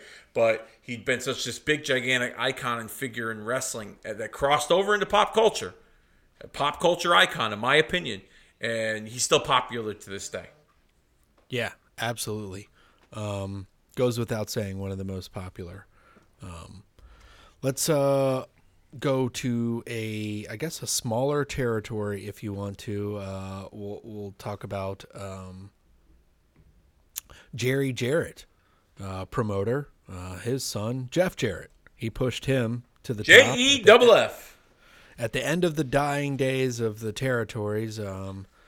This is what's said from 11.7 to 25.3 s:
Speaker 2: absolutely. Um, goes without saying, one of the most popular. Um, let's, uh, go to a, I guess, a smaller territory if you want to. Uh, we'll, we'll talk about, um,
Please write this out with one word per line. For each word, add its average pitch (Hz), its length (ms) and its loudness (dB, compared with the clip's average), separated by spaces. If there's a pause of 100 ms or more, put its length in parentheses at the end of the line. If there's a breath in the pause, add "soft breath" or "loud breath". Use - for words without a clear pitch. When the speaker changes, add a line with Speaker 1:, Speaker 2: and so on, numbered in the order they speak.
Speaker 2:
absolutely. 107 720 -6 (420 soft breath)
Um, 98 560 -6 (280)
goes 123 220 2
without 110 320 -4
saying, 98 280 -6
one 98 140 -6
of 95 60 -6
the 95 60 -6
most 95 300 -8
popular. 92 520 -12 (560 soft breath)
Um, 87 420 -16 (760 soft breath)
let's, 135 280 -2
uh, 139 560 4 (520)
go 131 320 0
to 117 560 -2
a, 107 640 -6
I 117 60 -8
guess, 156 260 -8
a 120 60 -8
smaller 135 580 0
territory 107 800 -2
if 104 160 -10
you 104 120 -6
want 101 260 -6
to. 104 380 -6
Uh, 95 540 -8
we'll, 101 320 -10
we'll 104 360 -12
talk 104 240 -10
about, 98 500 -8
um, 95 560 -14 (1800 loud breath)